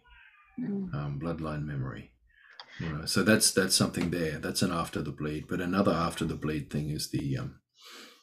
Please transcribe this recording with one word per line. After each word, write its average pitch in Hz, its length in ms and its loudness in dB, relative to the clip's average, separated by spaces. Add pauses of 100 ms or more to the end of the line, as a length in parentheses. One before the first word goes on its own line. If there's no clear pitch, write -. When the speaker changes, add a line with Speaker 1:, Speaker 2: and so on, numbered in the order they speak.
(600)
Speaker 1:
Mm. 98 340 -4
Speaker 2:
um, 71 260 -4
bloodline 78 460 -4
memory. 65 460 -6 (680)
You 82 100 -4
know, 78 160 -6
so 98 180 2
that's, - 280 8
that's 95 240 4
something - 360 2
there. 80 260 0
That's 90 240 -2
an 92 120 4
after 85 280 -2
the 73 120 -4
bleed. 76 340 -6
But 87 140 -2
another 92 320 4
after 82 320 0
the 80 100 -2
bleed 76 340 -4
thing 76 200 -2
is 73 220 -4
the, 69 260 -2
um, 64 240 -8 (600)